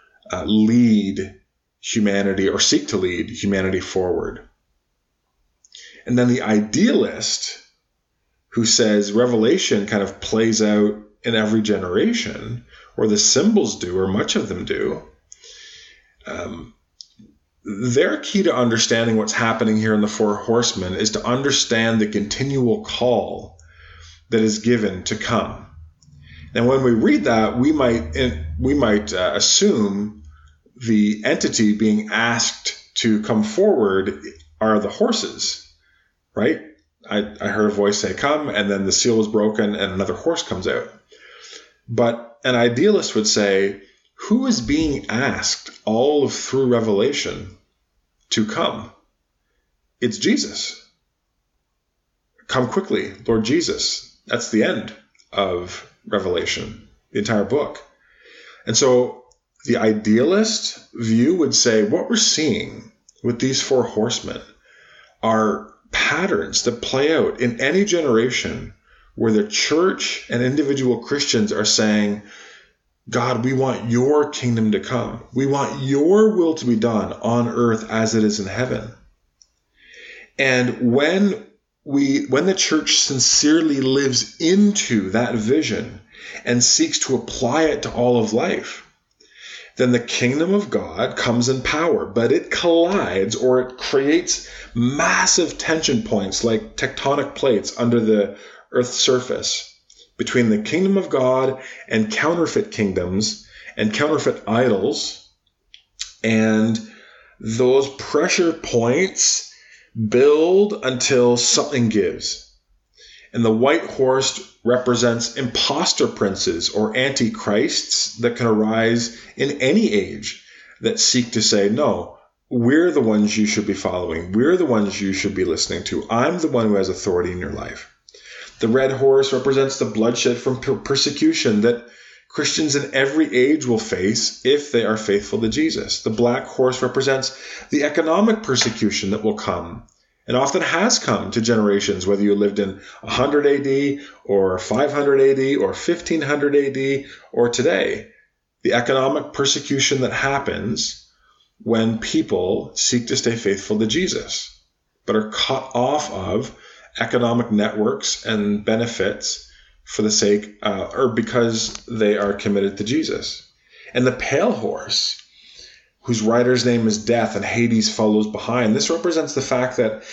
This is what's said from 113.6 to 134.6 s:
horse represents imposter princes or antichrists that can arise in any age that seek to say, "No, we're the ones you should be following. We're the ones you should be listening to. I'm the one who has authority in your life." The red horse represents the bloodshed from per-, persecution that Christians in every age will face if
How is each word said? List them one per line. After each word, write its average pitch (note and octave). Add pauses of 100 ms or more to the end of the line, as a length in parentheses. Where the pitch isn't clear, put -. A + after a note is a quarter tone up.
horse C3 (240)
represents A#2+
imposter C#3
princes F#2+
or G#2+
antichrists A#2+
that A#2
can A#2+
arise A2+ (180)
in C#3
any E3
age - (360)
that A2
seek A#2+
to A2
say, G2+
"No, G#2+ (300)
we're C#3
the D3+
ones G#2+
you G#2+
should G#2
be G2
following. F2
We're C3+
the F3+
ones G#2
you G2
should F#2+
be F#2
listening F2
to. E2
I'm C#3+
the D#3
one A#2
who G#2
has F#2+
authority F2+
in F2+
your F2
life." - (640)
The A2+
red C3
horse C3+
represents C3+
the B2+
bloodshed A#2
from B2+
per-, B2
persecution C#3
that A#2 (420)
Christians D3
in C#3+
every C3+
age C3+
will A2+
face G2+
if C#3+